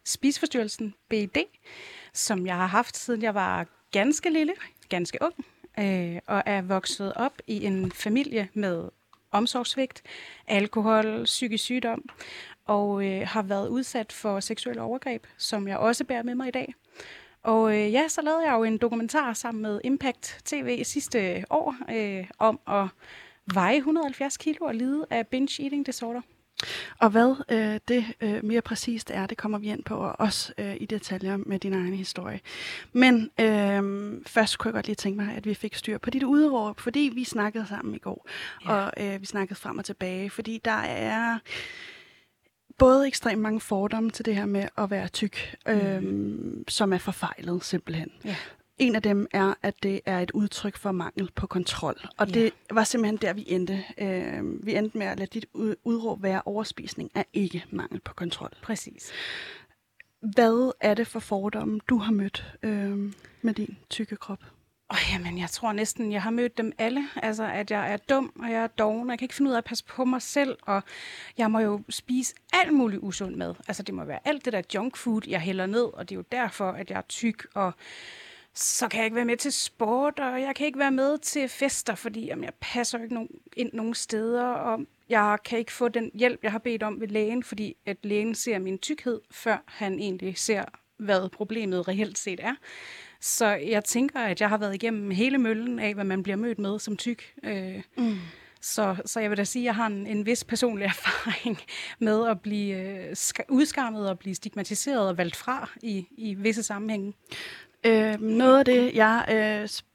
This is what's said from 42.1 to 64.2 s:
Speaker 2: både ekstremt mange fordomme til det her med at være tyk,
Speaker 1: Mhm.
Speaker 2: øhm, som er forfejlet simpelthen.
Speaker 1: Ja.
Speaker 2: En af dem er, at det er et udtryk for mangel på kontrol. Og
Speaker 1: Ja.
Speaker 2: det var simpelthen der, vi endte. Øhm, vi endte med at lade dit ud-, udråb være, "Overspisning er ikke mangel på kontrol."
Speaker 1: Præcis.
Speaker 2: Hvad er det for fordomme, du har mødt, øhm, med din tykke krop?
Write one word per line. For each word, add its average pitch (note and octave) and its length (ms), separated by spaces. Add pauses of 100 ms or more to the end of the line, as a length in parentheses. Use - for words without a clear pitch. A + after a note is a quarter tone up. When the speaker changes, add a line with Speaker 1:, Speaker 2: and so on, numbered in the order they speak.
Speaker 2:
både C4 280
ekstremt A3 360
mange G#3+ 180
fordomme G#3+ 500
til - 140
det G#3+ 120
her G3+ 100
med G3+ 220 (100)
at G3+ 120
være F#3+ 180
tyk, - 460 (120)
Speaker 1:
Mhm. - 100
Speaker 2:
øhm, G3 920
som G3 240
er F3+ 60
forfejlet - 680
simpelthen. E3 460 (140)
Speaker 1:
Ja. D4+ 120 (420)
Speaker 2:
En B3 180
af G#3+ 60
dem G3+ 300
er, G3 300
at G3+ 200
det G3 240
er F#3 140
et F3+ 100
udtryk G#3 460
for G3 160
mangel F3+ 420
på - 120
kontrol. - 540 (160)
Og G#3 120
Speaker 1:
Ja. F#3 120
Speaker 2:
det A3 120 (180)
var A3 140
simpelthen A3 320
der, G3+ 160
vi G#3 160
endte. F#3 360 (140)
Øhm, - 640
vi G#3 140
endte G#3+ 220
med G3+ 80
at F#3+ 120
lade F#3+ 160
dit A3 180
ud-, G#3+ 220 (100)
udråb A3+ 380
være, F#3+ 220
"Overspisning - 680
er G3+ 80 (100)
ikke F#3 380
mangel - 300
på - 140
kontrol." - 360 (120)
Speaker 1:
Præcis. - 500 (1080)
Speaker 2:
Hvad A#3 580
er G#3 140
det A3+ 120
for - 140
fordomme, G#3+ 680
du B3 100
har G#3+ 140
mødt, G3+ 500
øhm, G3+ 520 (280)
med A3+ 120
din G#3 220 (140)
tykke G#3+ 260
krop? - 220 (520)